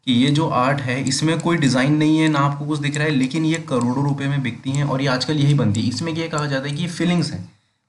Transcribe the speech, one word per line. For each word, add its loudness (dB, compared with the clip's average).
कि 0
ये 4
जो 2
art 2
है -2
इसमें 0
कोई 0
design 2
नहीं 4
है, 4
ना 2
आपको 0
कुछ -4
दिख -4
रहा -2
है, 0
लेकिन 0
ये -2
करोड़ों 0
रुपए -2
में -2
बिकती -6
हैं 0
और -2
ये 0
आजकल 0
यही 4
बनती 2
है। -2
इसमें -4
क्या -4
कहा -4
जाता -4
है -6
कि -4
ये -2
feelings 0
हैं, -10